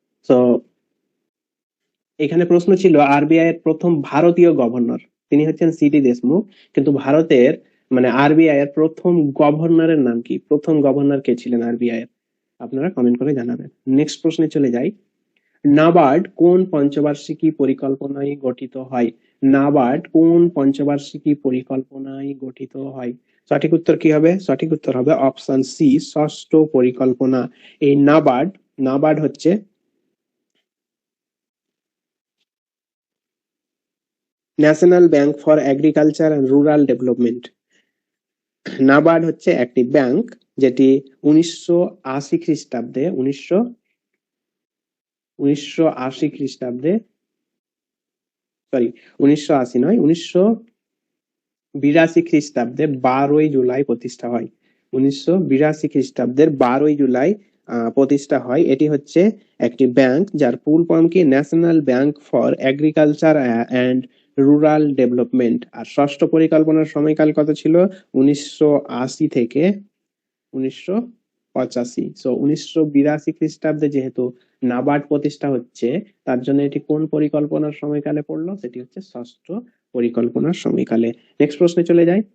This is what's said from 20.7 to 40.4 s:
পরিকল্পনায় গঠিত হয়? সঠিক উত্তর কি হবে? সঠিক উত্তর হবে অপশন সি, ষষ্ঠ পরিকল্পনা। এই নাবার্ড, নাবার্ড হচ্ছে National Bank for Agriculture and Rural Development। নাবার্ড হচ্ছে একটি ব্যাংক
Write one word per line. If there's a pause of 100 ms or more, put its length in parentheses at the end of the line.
পরিকল্পনায়
গঠিত
হয়? (360)
সঠিক
উত্তর
কি
হবে?
সঠিক
উত্তর
হবে
অপশন
সি,
ষষ্ঠ
পরিকল্পনা। (300)
এই
নাবার্ড, (300)
নাবার্ড
হচ্ছে (4000)
National
Bank
for
Agriculture
and
Rural
Development। (1300)
নাবার্ড
হচ্ছে
একটি
ব্যাংক (280)